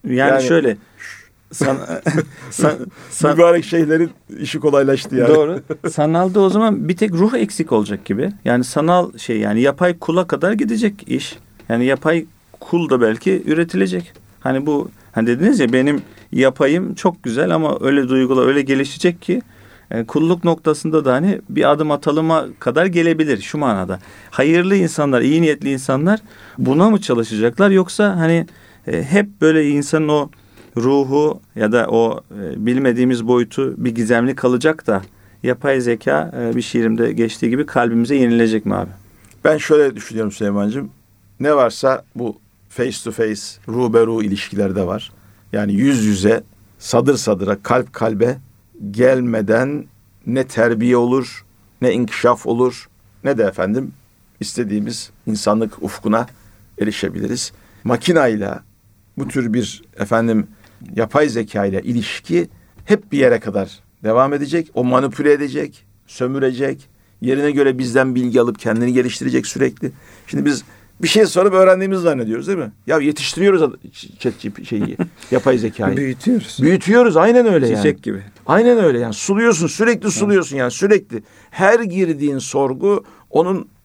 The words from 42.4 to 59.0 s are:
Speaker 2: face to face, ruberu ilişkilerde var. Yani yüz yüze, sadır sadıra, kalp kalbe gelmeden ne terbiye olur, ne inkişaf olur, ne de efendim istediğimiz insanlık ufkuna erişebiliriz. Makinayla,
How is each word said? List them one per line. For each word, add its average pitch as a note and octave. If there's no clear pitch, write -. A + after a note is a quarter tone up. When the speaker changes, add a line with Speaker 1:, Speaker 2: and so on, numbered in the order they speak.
Speaker 2:
face A#2+
to A#2
face, A2
ruberu A2+
ilişkilerde G2
var. G2
Yani G#2
yüz A#2+
yüze, G#2
sadır B2+
sadıra, G2+
kalp B2+
kalbe A2+
gelmeden B2
ne B2+
terbiye A#2+
olur, B2
ne B2
inkişaf A#2+
olur, A#2+
ne C3
de A2
efendim G2+
istediğimiz G#2+
insanlık G#2+
ufkuna A2
erişebiliriz. G#2+
Makinayla, A#2